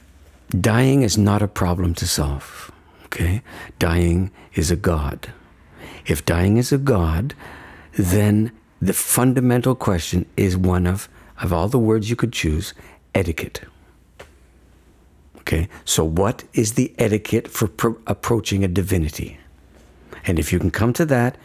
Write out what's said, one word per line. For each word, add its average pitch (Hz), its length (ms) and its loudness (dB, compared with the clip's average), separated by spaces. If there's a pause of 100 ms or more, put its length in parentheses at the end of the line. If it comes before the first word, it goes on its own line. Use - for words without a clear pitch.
(600)
Dying 131 420 4
is 107 160 0
not 101 240 4
a 101 60 2
problem 87 480 0
to 90 120 -4
solve, - 640 -4 (340)
okay? 90 360 -2 (380)
Dying 87 520 2 (220)
is 80 180 0
a 85 40 0
god. 80 580 -2 (720)
If 78 200 -2
dying 95 320 4
is 127 140 0
a 139 60 4
god, 104 560 0 (640)
then 104 540 2 (300)
the 92 120 0
fundamental 127 840 2
question 90 500 -2 (120)
is 98 180 2
one 92 320 2
of, 95 220 -2 (320)
of 90 100 -2
all 87 160 2
the 123 120 0
words 110 300 2
you 120 60 -2
could 117 160 -2
choose, 80 420 -4 (400)
etiquette. - 480 -4 (1800)
Okay, - 280 -2 (180)
so - 180 0
what 92 400 0 (100)
is 113 200 0
the - 240 -2
etiquette 107 520 0
for - 180 -2
pro-, 113 300 -2 (100)
approaching 101 560 -2
a 95 40 2
divinity? 87 720 -2 (880)
And 85 140 0
if 78 140 -4
you 87 60 2
can 87 120 0
come 117 220 0
to 170 120 0
that, 127 400 2